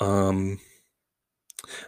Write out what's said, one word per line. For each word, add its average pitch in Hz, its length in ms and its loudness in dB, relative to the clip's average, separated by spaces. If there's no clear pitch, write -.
Um, 98 580 2